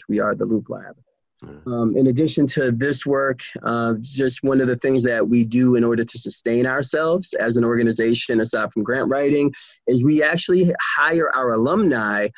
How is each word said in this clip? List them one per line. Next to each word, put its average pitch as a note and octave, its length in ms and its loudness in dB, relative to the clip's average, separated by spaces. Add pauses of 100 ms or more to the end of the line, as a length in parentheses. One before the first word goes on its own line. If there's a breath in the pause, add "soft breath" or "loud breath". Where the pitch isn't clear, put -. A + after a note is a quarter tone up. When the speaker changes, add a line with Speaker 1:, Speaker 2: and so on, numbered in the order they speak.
Speaker 1:
we G#2 100 0
are G#2 160 0
the G#2 100 -4
loop G#2+ 240 -2
lab. F#2+ 260 -14 (480)
Speaker 2:
Mm. D2 240 -18
Speaker 1:
Um, A#2 300 0
in C3+ 100 4
addition D3 400 2
to C3 240 0
this C3+ 340 -2
work, C3+ 360 -2 (220)
uh, A#2 380 -2
just C3 420 -4
one C3+ 180 2
of B2+ 60 2
the B2 80 0
things C3 280 0
that A#2 240 0
we A#2+ 160 4
do B2 320 2
in A#2 80 4
order A#2 200 2
to A#2 140 -10
sustain A#2+ 500 -2
ourselves D#3 680 -2
as A2+ 240 0
an A#2 60 2
organization, A#2 760 0
aside A2 320 -4
from G#2+ 100 -4
grant A#2+ 260 -2
writing, C#3+ 420 0 (360 loud breath)
is B2 160 2
we D3+ 180 4
actually F3 500 2 (100)
hire D#3 540 0
our B2+ 180 0
alumni A2+ 760 0 (100)